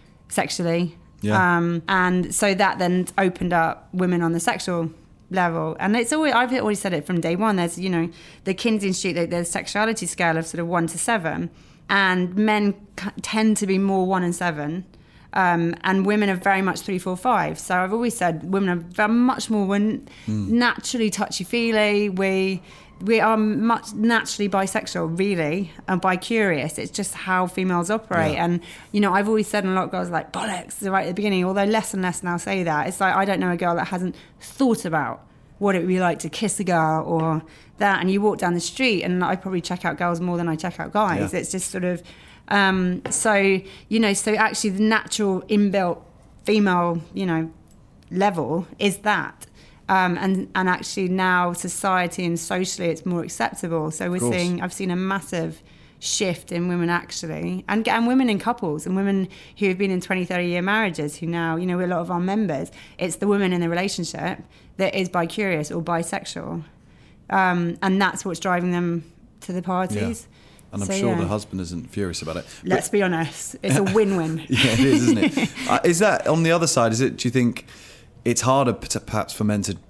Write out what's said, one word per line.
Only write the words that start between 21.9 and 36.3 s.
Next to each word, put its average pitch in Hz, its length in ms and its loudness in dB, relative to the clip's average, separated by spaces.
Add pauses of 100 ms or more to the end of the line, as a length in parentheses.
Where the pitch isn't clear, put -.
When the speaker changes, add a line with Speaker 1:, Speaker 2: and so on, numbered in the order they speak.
Speaker 1:
We, 190 540 0 (400)
we 220 180 4
are 220 160 4
much 214 580 0
naturally 220 540 0
bisexual, 190 680 -2
really, 180 520 0 (180)
and 185 120 0
bi-curious. 185 800 0
It's - 120 -8
just - 240 -6
how 185 320 0
females 180 440 -2
operate. 175 440 0
Speaker 2:
Yeah. 170 100 0
Speaker 1:
And, 175 160 2 (320)
you 208 80 2
know, 196 140 4
I've 202 140 2
always 214 180 2
said, 208 180 0
and 190 80 0
a 190 40 0
lot 185 80 0
of - 80 -6
girls 180 160 -4
are 175 40 -6
like, 160 200 -4
"Bollocks," - 580 -6
right 190 160 0
at - 20 -4
the 180 60 -4
beginning, 190 300 0
although 190 200 2
less 214 300 0
and 190 80 -2
less 180 220 -2
now 175 120 -2
say 190 280 -4
that. 151 240 0
It's 185 120 -8
like, 185 140 4
I 190 100 2
don't 190 160 0
know 180 120 0
a 175 40 0
girl 175 200 0
that 156 100 -2
hasn't 180 300 -4 (240)
thought - 440 0
about 151 400 -2 (360)
what 202 160 2
it - 20 2
would 170 100 0
be 185 120 2
like 175 180 2
to 165 100 -8
kiss 196 320 -4